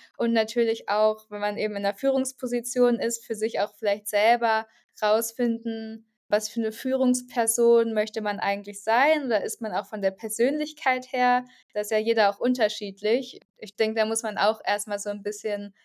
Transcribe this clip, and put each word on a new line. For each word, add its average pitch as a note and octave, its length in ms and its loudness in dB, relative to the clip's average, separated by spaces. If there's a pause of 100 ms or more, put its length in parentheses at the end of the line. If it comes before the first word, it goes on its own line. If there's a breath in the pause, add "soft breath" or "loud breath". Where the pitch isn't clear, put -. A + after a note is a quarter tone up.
(160 loud breath)
und A#3 180 0
natürlich A3+ 560 0
auch, G#3+ 400 2
wenn G#3 120 -10
man G#3 160 -2
eben G#3 180 -4
in G3+ 80 -4
der G3+ 120 0
Führungsposition B3 1040 0
ist, - 260 -4
für A3+ 100 -6
sich G#3+ 240 -2
auch G3+ 160 -2
vielleicht G#3 320 -2
selber A3 600 2 (340 soft breath)
rausfinden, A3+ 1080 -2 (220)
was G#3+ 200 0
für - 100 -6
eine A3 120 -2
Führungsperson A#3 1200 2
möchte G#3+ 280 -2
man G#3 180 -4
eigentlich G3+ 440 -6
sein C#4 420 2
oder A3+ 180 0
ist - 180 -8
man A3 100 -6
auch G3+ 160 -4
von G#3 140 -10
der F#3+ 100 2
Persönlichkeit B3+ 1000 -2
her, B3 340 2 (280 loud breath)
da G#3 80 -2
ist G#3 100 -10
ja A3 60 2
jeder A3 320 4
auch G3+ 100 -4
unterschiedlich. G#3 1000 -2 (180)
Ich - 180 -16
denke, A3 240 0
da A3 60 2
muss A3 180 -2
man G#3+ 140 -6
auch G#3+ 260 2
erstmal G#3 360 -2
so G3+ 100 -6
ein G3+ 140 -8
bisschen G3+ 500 -6 (120)